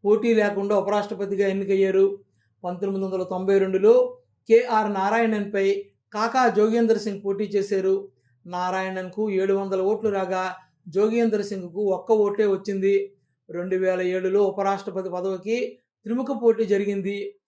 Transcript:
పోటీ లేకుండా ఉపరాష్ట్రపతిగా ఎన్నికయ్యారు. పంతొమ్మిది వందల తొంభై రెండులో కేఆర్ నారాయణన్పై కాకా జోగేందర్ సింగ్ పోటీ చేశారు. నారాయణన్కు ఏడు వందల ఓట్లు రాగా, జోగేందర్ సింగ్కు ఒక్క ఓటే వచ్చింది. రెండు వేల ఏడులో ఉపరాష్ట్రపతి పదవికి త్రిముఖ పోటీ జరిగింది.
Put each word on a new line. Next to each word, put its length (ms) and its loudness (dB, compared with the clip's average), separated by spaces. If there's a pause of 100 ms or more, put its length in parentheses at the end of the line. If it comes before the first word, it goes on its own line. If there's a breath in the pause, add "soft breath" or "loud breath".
పోటీ 280 4
లేకుండా 420 2
ఉపరాష్ట్రపతిగా 720 0
ఎన్నికయ్యారు. 720 2 (440)
పంతొమ్మిది 420 -4
వందల 180 -4
తొంభై 340 0
రెండులో 600 4 (320)
కేఆర్ 440 4
నారాయణన్పై 920 0 (280)
కాకా 340 0
జోగేందర్ 500 2
సింగ్ 280 -6
పోటీ 180 -2
చేశారు. 640 -2 (360)
నారాయణన్కు 840 -4
ఏడు 220 0
వందల 280 -2
ఓట్లు 280 0
రాగా, 460 -2 (320)
జోగేందర్ 560 0
సింగ్కు 380 -8
ఒక్క 300 0
ఓటే 340 2
వచ్చింది. 680 0 (380)
రెండు 260 -4
వేల 260 0
ఏడులో 420 0
ఉపరాష్ట్రపతి 680 -2
పదవికి 720 -4 (240)
త్రిముఖ 220 -4 (180)
పోటీ 220 4
జరిగింది. 680 -2 (120)